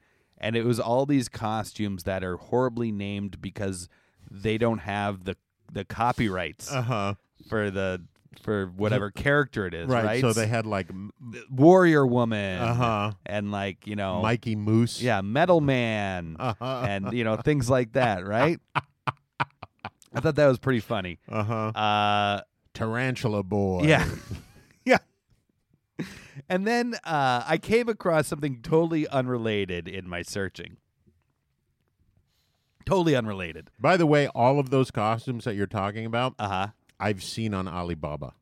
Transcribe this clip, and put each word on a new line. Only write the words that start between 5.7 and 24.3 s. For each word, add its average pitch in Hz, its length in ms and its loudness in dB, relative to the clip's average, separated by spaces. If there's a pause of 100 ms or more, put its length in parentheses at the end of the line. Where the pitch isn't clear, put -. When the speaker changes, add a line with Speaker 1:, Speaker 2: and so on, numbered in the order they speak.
Speaker 1:
the 98 140 -8
copyrights 95 880 -2
Speaker 2:
Uh-huh. 113 440 -2 (320)
Speaker 1:
for 104 240 -2
the, 92 320 -4 (380)
for 101 240 -2 (100)
whatever 104 400 0
Speaker 2:
The - 80 -8
Speaker 1:
character 143 440 0
it 85 60 -8
is, 82 140 -6
Speaker 2:
Right, 120 160 2
Speaker 1:
right? 113 180 0
Speaker 2:
so 120 120 2
they 110 140 0
had, 113 180 -2
like, 98 240 -4
m- 95 220 -14 (380)
Speaker 1:
Warrior 156 560 8
Woman 110 560 0
Speaker 2:
Uh-huh. 113 500 0 (140)
Speaker 1:
and, 101 280 -4
like, 98 340 -8
you 104 80 -8
know, 95 260 -2
Speaker 2:
Mikey 110 360 -2
Moose. 110 440 2
Speaker 1:
Yeah, 113 200 0
Metal 156 400 4
Man 104 760 -2
Speaker 2:
Uh-huh. 127 480 -6
Speaker 1:
and, 101 280 -4
you 120 100 -2
know, 110 140 0
things 143 320 0
like 127 240 2
that, 110 340 0
right? 127 400 2
Speaker 2:
<laughs> - 80 -20
Speaker 1:
I - 1400 -8
thought 151 160 0
that 147 120 6
was 127 120 4
pretty 127 220 0
funny. 95 380 -6 (100)
Speaker 2:
Uh-huh. 110 400 -2
Speaker 1:
Uh, 104 720 2 (320)
Speaker 2:
Tarantula 113 680 -2
Boy. 95 400 0
Speaker 1:
Yeah. 143 300 4
<laughs> - 40 -10 (680)